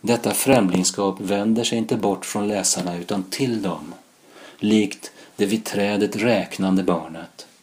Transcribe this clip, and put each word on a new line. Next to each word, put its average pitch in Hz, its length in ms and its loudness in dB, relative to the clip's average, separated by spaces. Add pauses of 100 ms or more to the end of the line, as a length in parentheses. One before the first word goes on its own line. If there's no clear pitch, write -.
Detta 117 320 0
främlingskap 95 880 2
vänder 104 420 0
sig 117 140 0
inte 113 200 0
bort 101 280 -2
från 104 220 -4
läsarna 90 500 -2
utan 92 260 -4
till 117 380 -2
dem, 87 320 -6 (680)
likt 104 520 2 (240)
det 101 100 2
vid 110 200 -2
trädet 101 500 0
räknande 95 680 2
barnet 82 640 -4 (180)